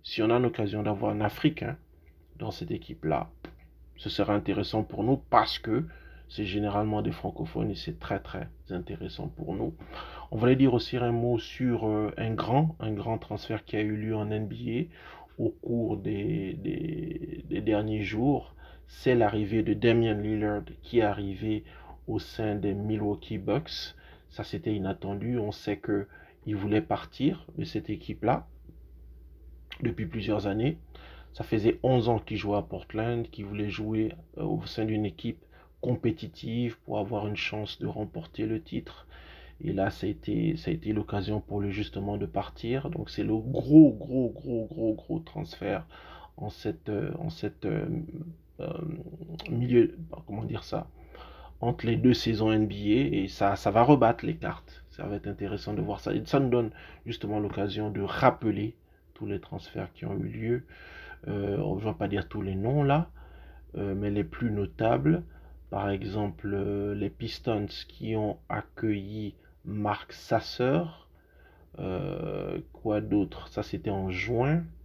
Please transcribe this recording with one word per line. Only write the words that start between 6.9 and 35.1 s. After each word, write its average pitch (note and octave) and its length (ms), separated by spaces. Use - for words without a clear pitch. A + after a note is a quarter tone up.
des A2 80
francophones - 580
et G2 60
c'est - 240
très, G2 200
très - 300
intéressant - 560
pour - 260
nous. A#2+ 220
On A2 60
voulait B2 180
dire C3 180
aussi B2 240
un A#2+ 140
mot A#2 260
sur, A#2 500
euh, G#2+ 300
un A2+ 160
grand, C#3 460
un A2 120
grand A2+ 280
transfert - 440
qui - 140
a G#2+ 40
eu G#2+ 140
lieu A2 200
en G#2 160
N G#2+ 160
B F#2+ 60
A - 760
au A2+ 80
cours A#2 480
des, A2 560
des, - 960
des - 140
derniers G#2+ 400
jours. A2+ 540
C'est - 260
l'arrivée G#2+ 480
de A2 140
Damian A#2 420
Lillard G#2 460
qui A#2 180
est A2 40
arrivé G#2 600
au A2 100
sein G#2+ 380
des G2+ 180
Milwaukee G#2 640
Bucks. G#2 560
Ça, - 140
c'était G#2+ 300
inattendu. G2 640
On G#2 140
sait G2+ 260
que G2+ 300
il G#2+ 120
voulait G#2 240
partir - 640
de - 60
cette - 280
équipe-là - 560
depuis A2 260
plusieurs G2+ 400
années. A2 300
Ça - 120
faisait - 380
onze B2 280
ans A2 100
qu'il G#2+ 180
jouait G2+ 200
à G2 40
Portland, A2 680
qu'il G2+ 180
voulait G#2 240
jouer, A2 440
euh, G#2+ 60
au G2+ 220
sein A2 200
d'une G#2+ 200
équipe - 380